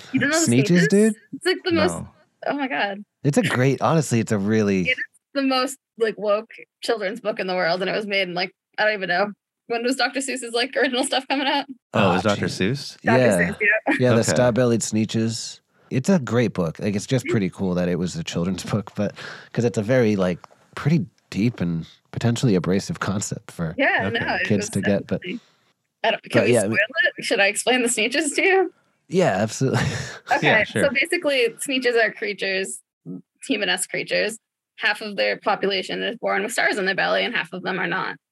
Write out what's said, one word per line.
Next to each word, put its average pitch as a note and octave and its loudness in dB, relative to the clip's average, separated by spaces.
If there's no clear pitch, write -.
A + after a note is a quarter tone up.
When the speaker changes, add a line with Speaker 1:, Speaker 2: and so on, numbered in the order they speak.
Speaker 1:
You C4 -2
don't C#4 0
know D#4+ 2
the - 2
Speaker 2:
Sneetches, D#3+ 4
Speaker 1:
Sneetches? E3 2
Speaker 2:
dude? G#3 4
Speaker 1:
It's, F3+ -14
like, F#4 0
the F#4 -2
most, E4 2
Speaker 3:
No. - -8
Speaker 1:
oh - 0
my C#4 -2
God. G#3 -4
Speaker 2:
It's C#3+ 2
a A#3+ 4
great, C3 2
honestly, B2 2
it's A2 0
a G#2 2
really G2+ 2
Speaker 1:
It E2+ 0
is - -6
the C#4 -2
most, C4 0
like, A3 0
woke G#3+ 0
children's G#3+ -2
book G#3+ -4
in F#3+ -4
the F#3 -2
world, F3+ 0
and F#3 -2
it F3 -2
was G#3 -2
made G3 0
in, F3 -8
like, F#3 -4
I G#3+ 2
don't G#3+ 2
even F#3+ -4
know. G3 2
When A#3 -4
was B3+ 0
Doctor B3+ -2
Seuss's, B3 -6
like, B3 -2
original C4+ 0
stuff C4+ -2
coming C4+ 0
out? C#4+ 0
Speaker 3:
Oh, G2+ 4
it - 2
was F#2 0
Speaker 2:
Ah, G#2+ 4
Speaker 3:
Doctor G2+ 0
Speaker 2:
jeez. F#2+ 0
Speaker 3:
Seuss? - -10
Speaker 1:
Doctor - 4
Speaker 2:
Yeah. G#2 4
Speaker 1:
Seuss, - -12
yeah. - 0
Speaker 2:
Yeah, B2 4
the A2+ 6
Speaker 3:
Okay. A2 2
Speaker 2:
star-bellied A#2 4
Sneetches. A2 -2
It's C#3 0
a F#3 6
great A#2 2
book. E2 -4
Like, G2+ -2
it's G2 -4
just B2+ 0
pretty F#2+ 2
cool F#2 -2
that F2 2
it F2 0
was E2 -4
a E2 -6
children's F#2 -4
<laughs> - -10
book, G#2 -4
but, G2+ -2
'cause A#2 0
it's A#2 0
a A2 0
very, A2 4
like, F2+ 0
pretty D#3+ 2
deep A2 -2
and E2 -2
potentially A#2 2
abrasive F2+ 0
concept - -6
for E3 -6
Speaker 1:
Yeah, D4 0
Speaker 3:
Okay. A#3 -2
Speaker 1:
no, A3+ -2
it F3+ -4
Speaker 2:
kids - 0
Speaker 1:
was - -8
Speaker 2:
to - -2
get, - 0
but F2+ -2
Speaker 1:
definitely, - -8
I A3 2
don't, - -6
can - -20
Speaker 2:
but G3+ 0
Speaker 1:
we A#2+ 4
Speaker 2:
yeah, - 4
Speaker 1:
spoil A2 0
Speaker 2:
I - -2
mean D4+ 0
Speaker 1:
it? - -10
Should A3+ 0
I G3 4
explain A#3+ 0
the A3+ 0
Sneetches B3+ -2
to D#4 2
you? F#4 2
Speaker 2:
Yeah, D3 2
absolutely. A#2 0
<laughs> - -4
Speaker 1:
Okay, - 0
Speaker 3:
Yeah, G#3+ 4
sure. - 0
Speaker 1:
so C#4 4
basically, C#4+ 0
Sneetches B3+ 0
are G#3 2
creatures, G3 -4
human-esque F#3 -2
creatures. F#3 -2
Half G#3+ -2
of G#3 -8
their G#3 0
population F#3+ -2
is G3+ -6
born G3 -2
with A3+ -6
stars - 0
on F#3+ -2
their F#3+ 0
belly, F3+ 0
and A#3 -2
half F3+ -4
of F#3 -10
them F#3 -4
are F#3+ -4
not. E3 -6